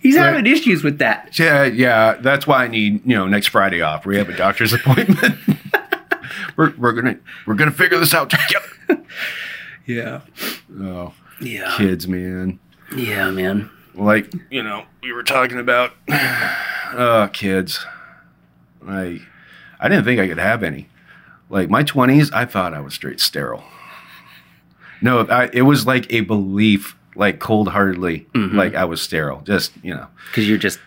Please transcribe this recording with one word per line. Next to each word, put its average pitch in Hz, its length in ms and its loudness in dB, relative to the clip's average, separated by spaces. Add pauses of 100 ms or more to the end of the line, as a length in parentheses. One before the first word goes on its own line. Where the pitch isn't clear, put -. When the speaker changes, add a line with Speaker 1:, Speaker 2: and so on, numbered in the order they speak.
Speaker 1:
He's 277 140 6
Speaker 2:
Right. 349 80 8 (100)
Speaker 1:
having 247 120 2
issues 240 360 4
with 147 160 0
that. - 400 -2
Speaker 2:
Yeah, 151 260 6
yeah. 113 500 4
That's 139 300 0
why 131 200 4
I 120 40 -4
need, 104 380 0
you 123 80 4
know, 95 140 0
next 101 200 2
Friday 95 340 2
off. 78 220 -2
We 98 120 -2
have 101 120 0
a 87 80 -10
doctor's 101 360 0
<laughs> 113 60 0
appointment. 160 600 2 (1160)
We're, 156 200 0
we're 120 160 0
gonna, 117 260 -2 (280)
we're 110 80 -2
gonna 151 160 2
figure 175 300 0
this 160 120 2
out 156 180 0
together. - 760 -2 (840)
Speaker 1:
Yeah. 117 360 -8 (580)
Speaker 2:
Oh, 90 320 -10 (280)
Speaker 1:
Yeah. 98 360 -8
Speaker 2:
kids, 92 320 0
man. 92 500 -6 (380)
Speaker 1:
Yeah, 104 340 -4
man. 95 400 -4 (240)
Speaker 2:
Like, 104 380 0 (180)
you 131 140 -6
know, 107 220 -10 (180)
we 127 80 -10
were 120 100 -12
talking 127 380 -2
about, 123 400 0
<sighs> - 80 -16
uh, 123 1200 -2
kids. 95 580 -4 (1000)
Like, 92 360 -8 (580)
I 113 100 0
didn't 156 160 4
think 120 160 2
I 95 60 2
could 82 120 -4
have 104 260 0
any. 73 240 -8 (600)
Like, 95 220 -2
my 123 140 2
twenties, 143 480 4
I 117 120 -2
thought 92 300 -4
I 73 60 -12
was 69 140 -14
straight - 260 -10
sterile. 60 420 -4 (1400)
No, 123 200 4
I, 120 320 2
it 123 100 2
was 131 240 4
like 123 260 0
a 117 100 0
belief, 101 760 0 (200)
like, 98 240 0
cold-heartedly, 95 960 0
Speaker 1:
Mm-hmm. 104 220 0
Speaker 2:
like 92 180 2
I 92 100 0
was 82 180 -6
sterile. 73 420 -4
Just, 92 280 -2 (100)
you 90 120 -10
know. 62 120 -14 (260)
Speaker 1:
'Cause 110 140 0
you're 107 120 2
just 95 280 -4